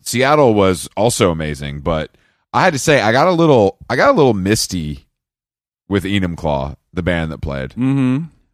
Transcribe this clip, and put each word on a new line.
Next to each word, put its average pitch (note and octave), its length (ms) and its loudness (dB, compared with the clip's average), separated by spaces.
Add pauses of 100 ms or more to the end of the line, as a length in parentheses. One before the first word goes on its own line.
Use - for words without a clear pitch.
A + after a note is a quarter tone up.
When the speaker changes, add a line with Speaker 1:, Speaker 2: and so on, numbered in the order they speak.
Speaker 1:
Seattle C3 540 2
was F#2+ 420 2
also G#2+ 340 2
amazing. D2 500 -6
But D#2 360 -4 (380)
I C3+ 100 2
had F#3 80 2
to C3+ 60 -2
say, C#3 240 2
I G#2+ 100 2
got C#3+ 160 4
a F#3 40 2
little, D3 440 4 (140)
I B2+ 60 -2
got G3 120 2
a C#4 80 4
little C3+ 180 4
misty F2 720 -4 (840)
with F#2+ 140 0
Enumclaw, E2 720 -4 (180)
the F2 80 -6
band E2 300 -2
that - 100 -12
played. C#2 300 -8
Speaker 2:
Mm-hmm. C3+ 520 -4 (300)